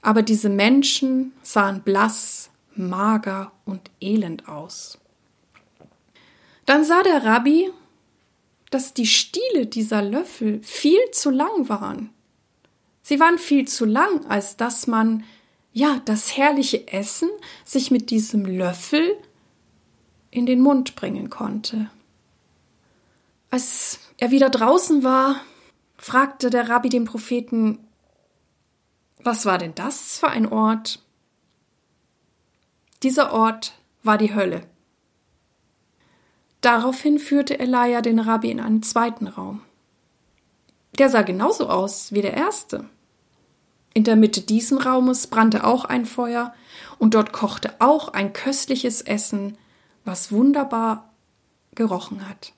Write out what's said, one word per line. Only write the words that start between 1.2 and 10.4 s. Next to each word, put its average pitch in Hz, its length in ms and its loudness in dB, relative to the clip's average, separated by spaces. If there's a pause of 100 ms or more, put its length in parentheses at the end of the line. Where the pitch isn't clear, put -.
sahen 196 400 0
blass, - 680 0 (240)
mager 196 760 -4 (140)
und 190 240 -12 (100)
elend 190 480 -4
aus. - 500 -16 (1700)
Dann 294 200 4
sah 339 180 4
der 320 220 4
Rabbi, 277 460 2 (1000)
dass 262 240 -2
die 233 120 -2
Stiele 349 600 0
dieser 214 340 -4
Löffel 214 600 -4